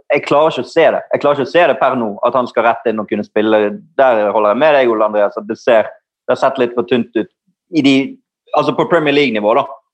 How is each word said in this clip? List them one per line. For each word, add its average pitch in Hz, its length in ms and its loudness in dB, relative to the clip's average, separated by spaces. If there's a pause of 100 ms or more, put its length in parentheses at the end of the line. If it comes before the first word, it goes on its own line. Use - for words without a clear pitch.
(100)
jeg 143 160 0
klarer 156 260 2
ikke 123 100 -6
å - 80 -10
se 165 140 2 (100)
det. 92 60 -2 (120)
Jeg 127 100 -2
klarer 143 180 0
ikke 120 80 -2
å - 40 -16
se 170 140 4
det 131 140 0
per 131 180 0
nå, 107 140 -4 (100)
at 120 120 -2
han 123 120 0
skal 113 200 -2
rett 117 200 0
inn 110 160 -2
og 98 80 -10
kunne 104 160 -4
spille. 107 340 0 (380)
Der 107 320 2
holder 104 220 2
jeg 120 100 0
med 151 120 4
deg, 127 160 2
Ole 107 160 0
Andreas, 104 320 0
at 104 120 -14
det 110 80 -6
ser, 113 320 2 (360)
det 127 80 0
har - 100 -8
sett 131 140 0
litt 120 160 -2
for 120 120 -4
tynt 120 280 -2
ut 175 160 -4 (420)
i 156 100 0
de, 135 120 4 (600)
altså 147 200 0
på 165 160 -2
Premier 151 240 0
League-nivå, 113 400 0
da. 139 120 0 (280)